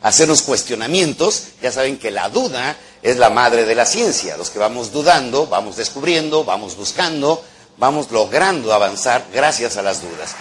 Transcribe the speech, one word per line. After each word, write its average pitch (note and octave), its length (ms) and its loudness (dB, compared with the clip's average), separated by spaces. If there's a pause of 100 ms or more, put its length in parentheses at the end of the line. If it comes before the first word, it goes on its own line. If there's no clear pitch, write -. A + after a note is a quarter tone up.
hacernos D#3 400 4
cuestionamientos. C#3+ 1040 -2 (140)
Ya B2 100 -2
saben C3 260 -2
que A2+ 120 -6
la G2 200 -4
duda D3 480 -4 (260)
es B2 140 2
la A#2+ 120 6
madre A#2 360 4
de A2 100 2
la A#2 100 4
ciencia. C3 520 -2
Los F2+ 120 -8
que G#2 100 -10
vamos A2 340 -2
dudando, C#3+ 540 2
vamos G2 280 -2
descubriendo, D#3 720 -2
vamos G2 320 -4
buscando, D#3+ 680 -2 (340)
vamos C#3 320 0
logrando A#2 640 0
avanzar G#2 600 0
gracias B2 420 0
a G2+ 60 -4
las F#2+ 200 -2
dudas. D#2+ 400 -12